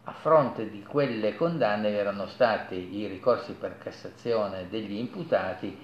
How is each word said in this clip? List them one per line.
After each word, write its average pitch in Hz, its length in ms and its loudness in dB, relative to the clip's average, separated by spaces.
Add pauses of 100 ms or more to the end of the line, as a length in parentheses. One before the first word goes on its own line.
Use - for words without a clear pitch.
a - 40 -8
fronte 135 580 4
di 101 140 -12
quelle 117 520 0
condanne 107 540 2
vi 104 80 2
erano 101 300 0
stati 95 680 0
i 104 100 -4
ricorsi 101 460 0
per - 260 -8
Cassazione 98 920 -4
degli 104 280 -6
imputati 104 880 -2